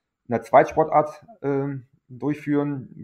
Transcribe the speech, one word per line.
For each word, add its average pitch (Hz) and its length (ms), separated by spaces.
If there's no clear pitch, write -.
eine 117 120
Zweitsportart, 151 880
ähm, 139 440
durchführen, 143 800